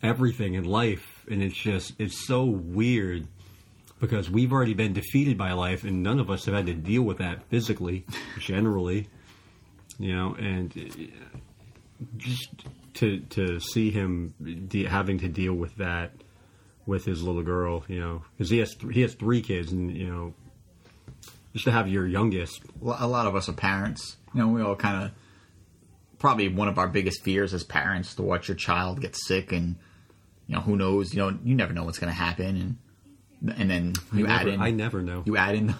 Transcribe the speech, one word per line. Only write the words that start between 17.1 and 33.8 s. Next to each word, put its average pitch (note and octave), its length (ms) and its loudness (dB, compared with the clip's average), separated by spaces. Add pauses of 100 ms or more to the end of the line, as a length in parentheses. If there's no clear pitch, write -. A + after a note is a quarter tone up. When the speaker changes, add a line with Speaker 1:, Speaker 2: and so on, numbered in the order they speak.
Speaker 1:
little F2 200 -2
girl, F2 460 -2
you F2+ 120 -6
know, E2+ 220 -4 (160)
'cause F2+ 120 -2
he A#2 80 6
has A2 180 0
th-, - 180 -8
he B2 80 6
has A#2 120 2
three A#2 280 2
kids, F2 300 -2
and, F2+ 220 -2
you F#2 120 -4
know, F2 280 -6 (1160)
just - 120 -6
to B2 80 6
have A2+ 160 2
your F#2+ 180 2
youngest. F#2+ 560 0 (180)
Speaker 2:
Lo-, A#2+ 180 -2
a B2 100 0
lot A#2+ 180 2
of G2 80 2
us F#2+ 140 -2
are F2+ 40 -4
parents, G2 640 -2 (160)
you B2 80 2
know, A2+ 80 4
we A2+ 140 4
all G2+ 140 0
kinda, G2+ 360 0 (1040)
probably A2+ 300 4
one G2 200 2
of F#2 100 2
our F#2 100 2
biggest F#2 360 0
fears F#2+ 280 2
as F2 120 -2
parents F2+ 500 -2
to - 80 -4
watch F2+ 260 0
your F#2+ 80 -2
child F2+ 440 0
get - 160 -6
sick, - 360 -2
and, F2 240 0 (720)
you - 80 -6
know, F#2 60 -2
who G2+ 160 2
knows, F#2+ 360 2
you - 80 0
know, G2 240 2
you B2 100 4
never F#2+ 180 4
know E2+ 120 -2
what's E2 140 -4
gonna E2+ 140 -2
happen, F2+ 640 -2 (640)
and, - 180 -2
and F#2+ 100 2
then F2 220 0 (200)